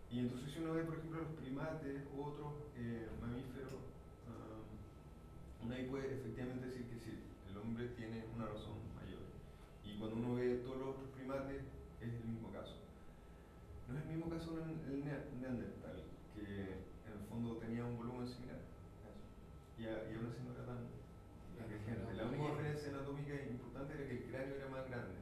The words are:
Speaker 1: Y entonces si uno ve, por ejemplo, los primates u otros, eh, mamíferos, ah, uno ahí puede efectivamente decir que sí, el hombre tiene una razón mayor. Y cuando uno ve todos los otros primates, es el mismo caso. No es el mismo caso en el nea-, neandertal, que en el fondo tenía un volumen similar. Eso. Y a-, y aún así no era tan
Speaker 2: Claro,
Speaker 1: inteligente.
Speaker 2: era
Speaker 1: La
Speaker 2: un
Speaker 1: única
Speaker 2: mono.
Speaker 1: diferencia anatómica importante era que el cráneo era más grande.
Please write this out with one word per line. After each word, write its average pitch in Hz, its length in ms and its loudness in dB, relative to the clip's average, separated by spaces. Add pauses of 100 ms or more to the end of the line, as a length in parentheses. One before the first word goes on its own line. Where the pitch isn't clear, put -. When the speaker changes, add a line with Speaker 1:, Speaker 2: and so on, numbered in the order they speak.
(100)
Speaker 1:
Y 120 100 4
entonces 147 320 4
si 160 80 0
uno 160 140 4
ve, 165 100 6
por 160 140 2
ejemplo, 160 240 0
los 151 180 2
primates 139 640 2 (140)
u 139 60 2
otros, 147 320 0 (220)
eh, 117 320 0 (120)
mamíferos, 127 600 -2 (460)
ah, 110 340 -4 (1000)
uno 120 100 2
ahí 127 140 2
puede 135 260 4
efectivamente 123 520 2
decir 123 200 0
que 113 120 -2
sí, - 200 -2 (320)
el 98 80 -4
hombre 117 380 2
tiene 113 280 0 (120)
una 113 100 2
razón 107 320 -2 (160)
mayor. - 280 -4 (640)
Y 104 140 -2
cuando 110 180 4
uno 123 200 6
ve 123 280 8
todos 131 140 0
los 135 160 2
otros 135 220 -4
primates, 139 460 2 (380)
es 120 140 0
el 117 100 0
mismo 113 280 0
caso. - 240 -4 (1120)
No 139 100 0
es 151 80 2
el 160 100 0
mismo 165 140 4
caso 165 320 2
en 160 240 0
el 139 180 2
nea-, 139 220 2 (140)
neandertal, - 600 0 (320)
que 104 80 -2
en 98 680 -2
el 101 160 -4
fondo 117 300 2
tenía 117 260 2
un 120 140 2
volumen 123 300 0
similar. - 300 -2 (440)
Eso. - 200 -8 (560)
Y 113 80 0
a-, 110 240 2
y 110 40 0
aún 117 160 2
así - 160 -2
no 123 80 -2
era 120 120 -4
tan 120 160 0 (680)
Speaker 2:
Claro, 113 160 -4
Speaker 1:
inteligente. 107 420 2
Speaker 2:
era 98 60 2
Speaker 1:
La - 80 2
Speaker 2:
un 120 40 4
Speaker 1:
única 143 140 4
Speaker 2:
mono. 151 140 6
Speaker 1:
diferencia 147 340 2
anatómica 139 440 0 (120)
importante 139 480 -2
era 139 140 0
que 123 100 2
el - 120 -2
cráneo 139 260 2
era 135 120 -2
más 131 200 0
grande. 110 340 0